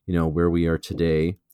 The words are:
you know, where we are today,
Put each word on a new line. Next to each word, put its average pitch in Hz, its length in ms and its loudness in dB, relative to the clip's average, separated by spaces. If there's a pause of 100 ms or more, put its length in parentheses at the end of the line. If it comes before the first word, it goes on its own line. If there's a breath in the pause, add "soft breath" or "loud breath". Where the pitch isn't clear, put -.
you 90 80 -2
know, 82 120 0
where 85 220 2
we 85 160 2
are 82 140 0
today, 82 580 -2 (160 soft breath)